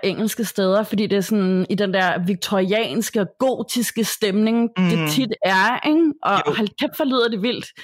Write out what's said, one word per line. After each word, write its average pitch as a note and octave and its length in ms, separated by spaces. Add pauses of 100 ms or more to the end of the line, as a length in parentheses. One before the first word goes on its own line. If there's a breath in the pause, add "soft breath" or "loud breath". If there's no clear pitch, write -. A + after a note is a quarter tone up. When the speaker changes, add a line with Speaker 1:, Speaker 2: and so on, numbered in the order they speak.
Speaker 1:
engelske G3+ 400
steder, G3 380
fordi G#3 240
det G3+ 100
er G3 60
sådan F#3 480
i G3+ 40
den F#3+ 200
der F#3 320
viktorianske G3+ 960
og F#3 60 (120)
gotiske A#3 680
stemning, A3 720
Speaker 2:
Mm. F#3 100
Speaker 1:
det D#3+ 220
tit G#3+ 220 (120)
er, F#3+ 440
ikke? D#4 240 (100)
Og G3 240
Speaker 2:
Jo. A3 60
Speaker 1:
hold G#3+ 160 (120)
kæft, C#4 160
hvor D#4 80
lyder B3 240
det G#3+ 140
vildt. A3+ 240 (180 loud breath)